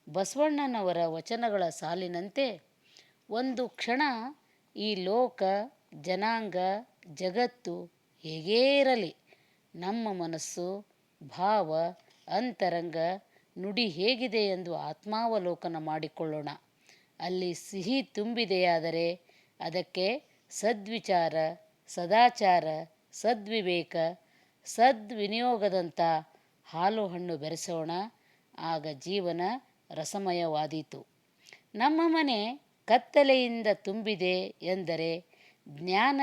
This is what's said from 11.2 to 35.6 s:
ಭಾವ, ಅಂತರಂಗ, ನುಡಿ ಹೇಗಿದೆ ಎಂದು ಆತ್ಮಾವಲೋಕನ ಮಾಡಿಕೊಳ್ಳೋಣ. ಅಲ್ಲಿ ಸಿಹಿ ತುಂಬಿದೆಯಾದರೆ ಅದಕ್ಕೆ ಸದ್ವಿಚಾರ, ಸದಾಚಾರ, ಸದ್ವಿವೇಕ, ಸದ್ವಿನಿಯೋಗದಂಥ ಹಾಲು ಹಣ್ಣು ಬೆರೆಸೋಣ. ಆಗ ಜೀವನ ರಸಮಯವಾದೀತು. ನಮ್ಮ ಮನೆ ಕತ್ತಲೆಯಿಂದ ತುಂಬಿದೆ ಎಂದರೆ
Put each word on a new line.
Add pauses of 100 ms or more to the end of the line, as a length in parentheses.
ಭಾವ, (500)
ಅಂತರಂಗ, (640)
ನುಡಿ
ಹೇಗಿದೆ
ಎಂದು
ಆತ್ಮಾವಲೋಕನ
ಮಾಡಿಕೊಳ್ಳೋಣ. (720)
ಅಲ್ಲಿ
ಸಿಹಿ
ತುಂಬಿದೆಯಾದರೆ (380)
ಅದಕ್ಕೆ (260)
ಸದ್ವಿಚಾರ, (520)
ಸದಾಚಾರ, (460)
ಸದ್ವಿವೇಕ, (720)
ಸದ್ವಿನಿಯೋಗದಂಥ (640)
ಹಾಲು
ಹಣ್ಣು
ಬೆರೆಸೋಣ. (640)
ಆಗ (120)
ಜೀವನ (500)
ರಸಮಯವಾದೀತು. (680)
ನಮ್ಮ
ಮನೆ (240)
ಕತ್ತಲೆಯಿಂದ
ತುಂಬಿದೆ
ಎಂದರೆ (420)